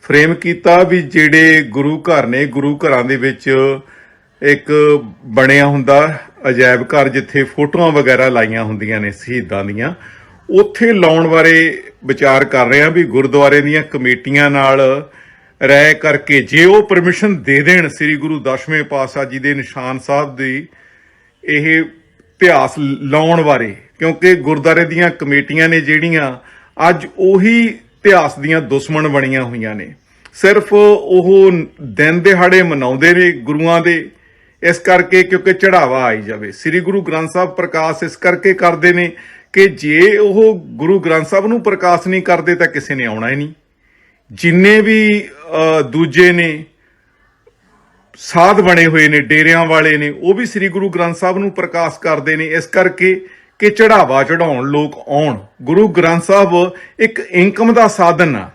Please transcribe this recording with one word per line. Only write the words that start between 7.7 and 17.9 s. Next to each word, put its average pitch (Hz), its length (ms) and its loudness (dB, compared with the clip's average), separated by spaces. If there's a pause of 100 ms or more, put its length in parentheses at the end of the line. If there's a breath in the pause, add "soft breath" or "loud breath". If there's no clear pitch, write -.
ਵਗੈਰਾ 131 380 2
ਲਾਈਆਂ 113 340 -2
ਹੁੰਦੀਆਂ 107 360 -6
ਨੇ 104 120 -6
ਸ਼ਹੀਦਾਂ 98 540 -8
ਦੀਆਂ, 110 280 -8 (560 loud breath)
ਉੱਥੇ 220 440 2
ਲਾਉਣ 165 340 2
ਬਾਰੇ 160 560 2 (220)
ਵਿਚਾਰ 135 380 2
ਕਰ 131 240 0
ਰਹੇ 135 140 2
ਹਾਂ 156 100 2
ਵੀ 175 120 0
ਗੁਰਦੁਆਰੇ 135 580 2
ਦੀਆਂ 151 220 -2
ਕਮੇਟੀਆਂ 139 680 -2
ਨਾਲ 135 600 0 (580 soft breath)
ਰਾਏ 143 260 4
ਕਰਕੇ, 151 480 -2
ਜੇ 151 240 2
ਉਹ 202 180 6
ਪਰਮਿਸ਼ਨ 180 600 -2
ਦੇ 139 180 0
ਦੇਣ 165 260 2
ਸ੍ਰੀ 151 280 -4